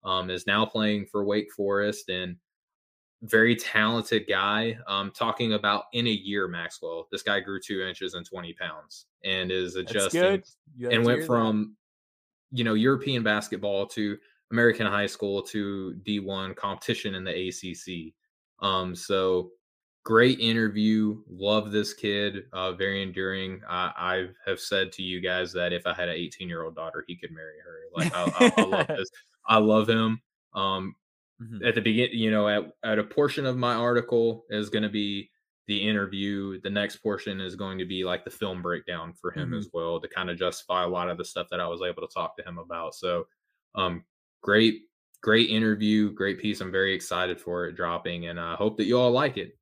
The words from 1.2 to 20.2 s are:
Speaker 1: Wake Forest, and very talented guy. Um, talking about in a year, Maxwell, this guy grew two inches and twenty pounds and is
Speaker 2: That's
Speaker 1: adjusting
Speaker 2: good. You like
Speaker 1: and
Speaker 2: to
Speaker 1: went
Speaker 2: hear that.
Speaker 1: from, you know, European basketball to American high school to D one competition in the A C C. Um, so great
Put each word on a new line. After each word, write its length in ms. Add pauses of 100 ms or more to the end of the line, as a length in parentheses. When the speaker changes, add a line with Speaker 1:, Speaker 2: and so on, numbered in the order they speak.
Speaker 1:
Wake 260
Forest, 560
and 300 (880)
very 300
talented 760
guy. 580
Um, 240
talking 400
about 400
in 160
a 20
year, 380
Maxwell, 640
this 100
guy 200
grew 180
two 220
inches 320
and 120
twenty 280
pounds 540 (180)
and 260
is 220
Speaker 2:
That's 180
Speaker 1:
adjusting 300
Speaker 2:
good. 220 (340)
You 100
like 80
Speaker 1:
and 80
Speaker 2:
to 40
Speaker 1:
went 100
Speaker 2:
hear 60
that. 40
Speaker 1:
from, 480 (760)
you 120
know, 120
European 480
basketball 640
to 300 (340)
American 360
high 200
school 340
to 540
D 260
one 320
competition 600
in 120
the 120
A 140
C 220
C. 400 (460)
Um, 360
so 560 (540)
great 340